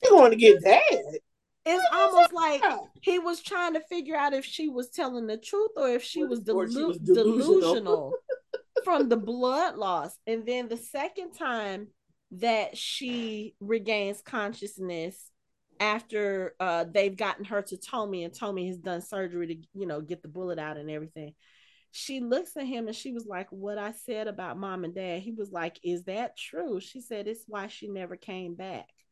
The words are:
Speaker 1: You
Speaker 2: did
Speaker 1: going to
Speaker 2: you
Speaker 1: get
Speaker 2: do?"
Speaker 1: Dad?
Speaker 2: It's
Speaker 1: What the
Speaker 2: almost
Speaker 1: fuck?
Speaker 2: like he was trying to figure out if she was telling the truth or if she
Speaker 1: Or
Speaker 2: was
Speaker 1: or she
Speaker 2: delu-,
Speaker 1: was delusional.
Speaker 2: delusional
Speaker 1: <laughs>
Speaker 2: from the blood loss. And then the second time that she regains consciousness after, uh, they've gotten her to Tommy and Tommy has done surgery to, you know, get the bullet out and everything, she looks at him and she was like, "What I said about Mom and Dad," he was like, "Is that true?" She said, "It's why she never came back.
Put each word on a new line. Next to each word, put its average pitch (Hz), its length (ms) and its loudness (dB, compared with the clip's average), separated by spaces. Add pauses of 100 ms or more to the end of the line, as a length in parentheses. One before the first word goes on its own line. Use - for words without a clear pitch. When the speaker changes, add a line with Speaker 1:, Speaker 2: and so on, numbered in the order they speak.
Speaker 1:
You 508 60 10
Speaker 2:
did - 0 -
Speaker 1:
going 294 220 12
to 226 60 4
Speaker 2:
you 220 180 12
Speaker 1:
get 160 80 0
Speaker 2:
do?" 190 60 6
Speaker 1:
Dad? 440 500 6 (460)
Speaker 2:
It's 359 160 2
Speaker 1:
What 349 100 2
the 330 60 0
Speaker 2:
almost 339 340 6
Speaker 1:
fuck? - 20 -18
Speaker 2:
like 311 280 0 (400)
he 359 180 2
was 339 220 -4
trying 349 340 -4
to 320 40 -2
figure 311 380 -6
out 285 160 0
if 269 100 -2
she - 240 -6
was 247 220 -6
telling 247 380 -6
the 214 100 -6
truth 415 400 -2
or 277 120 0
if 240 140 0
she - 200 -6
Speaker 1:
Or 285 40 -2
Speaker 2:
was 240 120 -4 (100)
Speaker 1:
or 190 180 0
she 226 100 -6
Speaker 2:
delu-, 302 120 -2
Speaker 1:
was 339 100 -4
delusional. 220 460 4
Speaker 2:
delusional 349 680 4 (340)
Speaker 1:
<laughs> - 360 -4
Speaker 2:
from 285 240 2
the 240 80 4
blood 247 600 0
loss. 180 500 -4
And 226 180 -4
then 247 220 -4
the 226 80 -8
second 320 560 -8
time 214 560 -6 (440)
that 220 460 -2
she 226 840 -8
regains 202 600 -2
consciousness 190 1120 -8 (480)
after, 208 800 -4
uh, 170 240 0
they've 190 320 0
gotten 202 300 -6
her 202 160 -4
to 196 160 -10
Tommy 196 480 -6
and 170 80 -10
Tommy 190 340 -6
has 185 100 -8
done 175 240 -8
surgery 175 460 -8
to, 165 80 -8 (180)
you 196 120 -10
know, 156 160 -6
get 156 200 -10
the - 60 -18
bullet 175 320 -8
out 151 160 -8
and 151 160 -12
everything, 151 420 -12 (580)
she - 280 -10
looks 254 380 -4
at 277 80 -8
him 233 220 -6
and 220 80 -10
she 262 180 -12
was 233 120 -10
like, 196 280 -10
"What 202 240 -10
I 208 160 -8
said 220 340 -10
about 185 300 -10
Mom 190 260 -8
and 170 100 -8
Dad," 185 280 -8
he 208 100 -12
was 214 180 -8
like, 170 320 -8
"Is 175 240 -6
that 214 300 -8
true?" 285 460 -8
She - 180 -18
said, 214 300 -10
"It's 220 180 -10
why 208 200 -10
she 214 200 -16
never 185 300 -10
came 185 380 -12
back. 180 340 -12 (220)